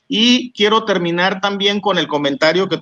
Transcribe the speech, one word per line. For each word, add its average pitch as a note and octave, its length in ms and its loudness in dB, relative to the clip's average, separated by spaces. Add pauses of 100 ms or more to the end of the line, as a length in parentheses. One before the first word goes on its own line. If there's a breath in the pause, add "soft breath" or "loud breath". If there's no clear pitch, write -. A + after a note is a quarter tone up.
Y A#3 460 0
quiero G#3 320 2
terminar F#3 560 0
también G3+ 400 -2
con F#3+ 160 0
el D3+ 120 -2
comentario D#3 600 0
que D#3+ 120 -4